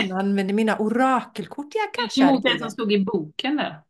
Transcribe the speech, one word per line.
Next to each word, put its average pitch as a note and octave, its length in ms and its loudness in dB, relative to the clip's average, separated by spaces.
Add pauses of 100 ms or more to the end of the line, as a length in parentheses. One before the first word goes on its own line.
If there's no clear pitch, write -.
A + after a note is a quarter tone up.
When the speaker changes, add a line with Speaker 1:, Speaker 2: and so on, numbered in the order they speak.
Speaker 1:
Nej. F#3+ 100 -2
Speaker 2:
använder G3 420 0
mina G#3+ 260 2
orakelkort A#3+ 960 -2
i - 20 -2
Speaker 1:
Emot G#4 160 -4
det - 100 -6
Speaker 2:
Akasha-arkiven. C4 560 2
Speaker 1:
som A3+ 120 -6
stod G#3 220 -2
i G3+ 120 4
boken G#3 520 -4
där. G3+ 180 -4 (140)